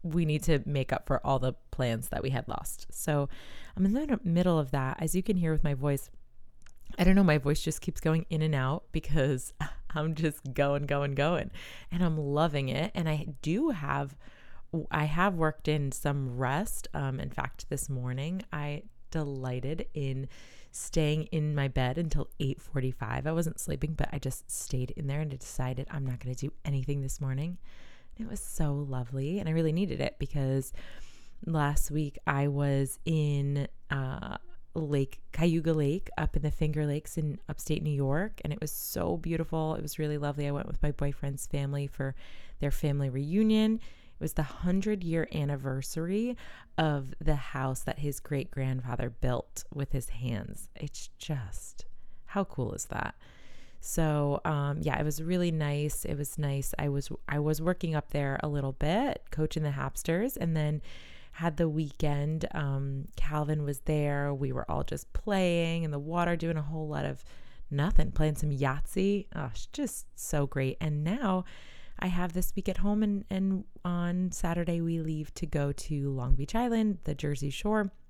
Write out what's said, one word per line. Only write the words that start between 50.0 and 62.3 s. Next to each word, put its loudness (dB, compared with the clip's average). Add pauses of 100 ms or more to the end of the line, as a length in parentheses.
hands. -4
It's -8
just, -6 (400)
how -2
cool -4
is -6
that? -6 (680)
So, 2
um, 0
yeah, 0
it 0
was 0
really 2
nice. 0
It -2
was -4
nice. 0
I 0
was, 0 (180)
I 0
was 4
working 2
up -2
there 0
a -2
little 0
bit, 2
coaching 0
the 0
Hapsters, 0
and 0
then 2 (500)
had -2
the 4
weekend. 0